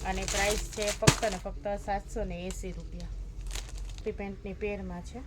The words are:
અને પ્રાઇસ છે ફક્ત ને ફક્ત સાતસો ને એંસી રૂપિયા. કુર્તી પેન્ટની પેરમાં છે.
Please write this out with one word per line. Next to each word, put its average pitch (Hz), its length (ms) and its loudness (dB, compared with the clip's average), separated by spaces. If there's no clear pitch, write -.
અને 190 200 0
પ્રાઇસ 202 340 4
છે 208 320 0
ફક્ત 220 340 8
ને 202 140 2
ફક્ત 202 480 -2
સાતસો 202 380 0
ને 175 200 -4
એંસી 185 280 -4
રૂપિયા. 170 340 -6
કુર્તી - 1040 -6
પેન્ટની 196 400 -6
પેરમાં 190 500 -4
છે. - 240 -10